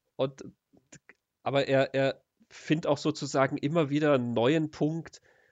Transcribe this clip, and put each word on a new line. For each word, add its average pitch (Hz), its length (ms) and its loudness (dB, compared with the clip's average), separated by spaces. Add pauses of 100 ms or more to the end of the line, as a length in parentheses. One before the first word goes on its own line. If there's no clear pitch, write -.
(180)
und, 139 280 -4 (1000)
aber 135 240 0
er, 135 260 2
er 135 300 0 (260)
findet - 380 -2
auch 143 100 2
sozusagen 139 600 -2
immer 147 320 0
wieder 147 240 2
einen 120 200 0
neuen 147 380 2
Punkt, 160 500 -4 (300)